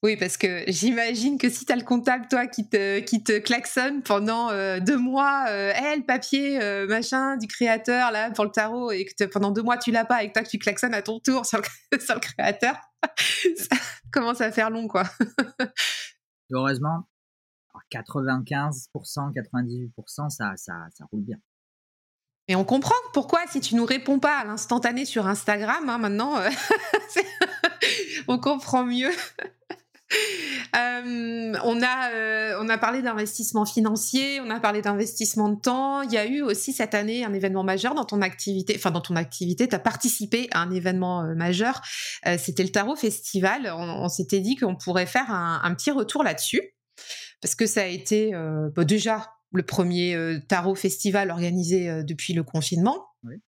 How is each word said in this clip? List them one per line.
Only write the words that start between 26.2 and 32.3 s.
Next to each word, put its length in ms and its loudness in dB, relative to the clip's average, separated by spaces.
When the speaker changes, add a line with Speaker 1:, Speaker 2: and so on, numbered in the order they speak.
Speaker 1:
euh, 100 2
<laughs> 300 -2
c'est, 180 0
on 100 2
comprend 460 0
mieux. 260 0
<laughs> 80 -2
Euh, 800 -2
on 180 2
a, 300 0
euh, 480 0